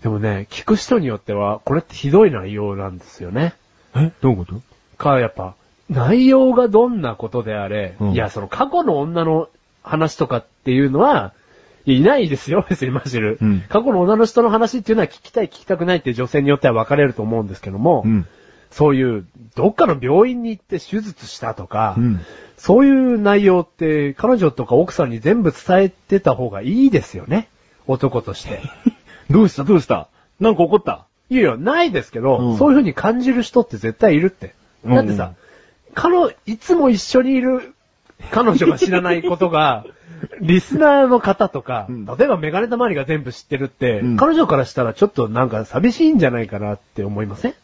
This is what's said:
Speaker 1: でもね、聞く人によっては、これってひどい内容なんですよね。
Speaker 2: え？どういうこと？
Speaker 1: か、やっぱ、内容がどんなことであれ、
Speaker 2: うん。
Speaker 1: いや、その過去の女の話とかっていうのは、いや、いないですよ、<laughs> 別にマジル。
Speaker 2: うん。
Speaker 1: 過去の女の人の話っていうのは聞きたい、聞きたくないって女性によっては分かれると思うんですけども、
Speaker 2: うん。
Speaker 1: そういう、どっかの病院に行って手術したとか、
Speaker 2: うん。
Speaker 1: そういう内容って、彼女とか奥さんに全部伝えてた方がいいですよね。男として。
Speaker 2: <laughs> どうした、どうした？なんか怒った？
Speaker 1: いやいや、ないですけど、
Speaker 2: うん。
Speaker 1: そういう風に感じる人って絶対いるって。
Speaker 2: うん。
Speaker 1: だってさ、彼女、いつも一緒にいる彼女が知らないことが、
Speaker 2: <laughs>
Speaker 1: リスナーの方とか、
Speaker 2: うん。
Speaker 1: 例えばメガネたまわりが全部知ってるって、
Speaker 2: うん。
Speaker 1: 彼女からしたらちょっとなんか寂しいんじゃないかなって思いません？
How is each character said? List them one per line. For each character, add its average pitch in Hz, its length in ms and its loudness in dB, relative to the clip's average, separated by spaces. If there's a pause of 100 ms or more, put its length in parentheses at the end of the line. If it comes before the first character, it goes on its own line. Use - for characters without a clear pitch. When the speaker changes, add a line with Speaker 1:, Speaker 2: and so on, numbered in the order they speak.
Speaker 1:
で 117 60 -4
も 107 100 -4
ね、 104 320 -4
聞 - 140 -16
く 214 120 2
人 240 220 -2
に 160 80 -2
よ 110 100 -4
っ - 20 -12
て - 140 -10
は、 101 320 -2
こ 135 100 -2
れ 165 60 0
っ - 20 -16
て - 120 -20
ひ 139 160 -6
ど 202 160 6
い 175 40 2
内 101 220 -8
容 104 240 -6
な 98 120 -8
ん 92 100 -14
で 85 60 -20
す - 180 -20
よ 87 80 -12
ね。 151 240 -4 (420)
Speaker 2:
え？ 160 240 0
ど 135 80 0
う 127 40 2
い - 20 2
う 95 40 -6
こ 87 60 -6
と？ 92 160 -14 (360)
Speaker 1:
か、 139 220 0
や 117 100 0
っ - 60 -10
ぱ、 92 200 -14 (360)
内 170 360 2
容 262 260 6
が 240 160 2
ど 220 200 4
ん 226 120 -4
な 120 140 -4
こ 110 160 -10
と 123 120 -4
で 107 120 -6
あ 101 120 -6
れ、 98 320 -6
Speaker 2:
う 104 100 -2
ん。 95 40 0
Speaker 1:
い 92 40 0
や、 110 120 -2
そ 104 120 -10
の 101 80 -10
過 277 220 -4
去 349 120 0
の 185 160 0
女 165 260 -4
の 160 240 0 (340)
話 156 340 -4
と 147 100 -2
か 120 120 -4
っ - 60 -8 (200)
て 131 60 -2
い 131 140 2
う 135 60 0
の 135 80 -2
は、 190 340 2 (540)
い 139 60 2
や、 127 60 4
い 139 40 4
な 254 160 4
い 196 100 0
で 139 80 -4
す - 160 -8
よ、 190 120 0
<laughs> - 40 -14
別 160 160 -4
に 127 60 -4
マ 131 160 -4
ジ 123 140 -4
ル。 107 200 -2
Speaker 2:
う 110 40 -2
ん。 101 240 2
Speaker 1:
過 214 140 0
去 254 100 0
の 185 80 2
女 196 160 2
の 226 100 4
人 233 160 0
の 233 80 2
話 226 280 -2
っ 208 40 -6
て 220 100 -2
い - 20 4
う - 20 2
の 214 60 2
は 160 60 -2
聞 - 140 -18
き - 80 -20
た 226 120 -2
い、 185 40 -2
聞 - 40 -12
き - 140 -20
た 185 140 -4
く 170 80 -4
な 180 80 2
い 170 40 0
っ - 20 -2
て 127 120 -4
女 123 140 -4
性 147 160 0
に 139 60 0
よ 143 80 4
っ - 20 -6
て 139 100 2
は 120 60 2
分 113 140 0
か 143 80 0
れ 143 100 4
る 123 80 -2
と 110 80 -8
思 113 180 -2
う 107 40 -4
ん 101 40 -10
で 95 60 -12
す - 80 -20
け 98 80 -12
ど 98 80 -8
も、 135 260 2
Speaker 2:
う 107 40 2
ん。 104 180 0 (440)
Speaker 1:
そ 151 180 2
う 139 80 2
い 123 220 -2
う、 92 60 -12 (320)
ど 156 140 2
っ 214 40 -12
か 330 120 2
の 165 140 0
病 165 300 2
院 240 120 -8
に 233 80 -6
行 214 100 -10
っ - 20 -20
て 185 160 -8
手 208 220 -8
術 202 260 -16
し - 120 -18
た 117 160 -8
と 95 120 -14
か、 104 300 -2
Speaker 2:
う 113 40 0
ん。 113 200 0 (380)
Speaker 1:
そ 208 220 4
う 277 60 6
い 277 40 6
う 254 280 2
内 202 260 2
容 185 160 4
っ 170 80 -6
て、 151 460 -2
彼 240 220 2
女 175 140 2
と 123 160 -8
か - 80 0
奥 175 180 2
さ 156 140 -2
ん 123 40 -6
に 113 100 -8
全 202 220 2
部 165 100 0
伝 190 320 2
え 190 40 0
て - 320 -2
た 143 140 2
方 120 160 -6
が 98 100 -10
い 208 260 2
い 262 40 6
で 180 120 2
す - 140 -16
よ - 100 -12
ね。 185 220 -2 (380)
男 127 340 -2
と 104 140 -12
し - 120 -16
て。 101 140 -12 (360)
Speaker 2:
<laughs> - 340 -16
ど 202 120 6
う 196 60 4
し - 80 -6
た、 139 80 -6
ど 190 100 4
う 160 60 4
し - 60 -10
た？ 87 220 -4 (320)
な 220 100 4
ん 190 60 0
か 165 60 2
怒 170 140 2
っ 208 60 2
た？ - 240 -8 (240)
Speaker 1:
い 254 60 0
や 254 60 4
い - 20 4
や、 123 120 0
な 254 260 -2
い 311 100 0
で 139 100 -4
す - 80 -16
け 113 100 -8
ど、 127 160 2
Speaker 2:
う 120 180 0
ん。 - 20 -4
Speaker 1:
そ 247 100 4
う - 40 4
い - 20 6
う 254 40 6
風 294 60 4
に 180 120 0
感 226 260 -2
じ 254 120 0
る 240 100 0
人 - 180 0
っ - 80 -2
て - 80 -12
絶 110 220 -6
対 202 160 4
い 147 60 2
る 175 60 0
っ 190 40 0
て。 - 240 -18 (300)
Speaker 2:
う 120 80 0
ん。 - 20 4
Speaker 1:
だ 127 80 4
っ - 20 0
て 104 80 -2
さ、 98 200 -6 (600)
彼 349 220 2
女、 339 160 2 (140)
い 220 100 -8
つ - 180 -2
も 285 160 2
一 202 120 0
緒 254 200 0
に 262 100 0
い 262 80 0
る 254 340 -4 (560)
彼 220 260 2
女 165 100 2
が 160 120 0
知 185 120 0
ら 180 100 2
な 175 120 0
い 170 100 -2
こ 180 140 -2
と 180 140 0
が、 147 340 0 (280)
Speaker 2:
<laughs> - 280 -14
Speaker 1:
リ 180 200 4
ス - 180 -6
ナ 285 260 6
ー - 20 2
の 247 140 4
方 196 280 0
と 131 140 -8
か、 117 260 -8
Speaker 2:
う 123 40 -10
ん。 110 140 -12
Speaker 1:
例 123 180 0
え 294 40 0
ば 202 100 0
メ 151 120 -6
ガ 180 100 -4
ネ 233 80 -4
た 240 80 -4
ま 247 80 -2
わ 233 40 0
り 190 60 -4
が 139 100 -4
全 151 180 -4
部 123 100 -12
知 - 100 -18
っ - 40 -20
て 143 100 -6
る 135 100 -4
っ - 20 -8
て、 117 320 -2
Speaker 2:
う 120 120 -2
ん。 113 40 0
Speaker 1:
彼 302 180 2
女 320 120 2
か 160 100 0
ら 135 80 0
し - 100 -14
た 127 100 -2
ら 113 100 -4
ち - 80 0
ょ 202 40 4
っ 202 40 -2
と 117 180 -4
な 120 160 0
ん 127 40 -4
か 110 160 -6
寂 202 280 0
し 320 140 -2
い 311 60 4
ん 277 60 2
じ 160 80 2
ゃ 123 40 2
な 120 100 -4
い 110 80 -6
か 101 100 -10
な 104 160 -6
っ - 40 -14
て - 260 -10
思 104 180 -6
い 107 40 -6
ま 101 100 -12
せ 240 140 -6
ん？ - 140 -16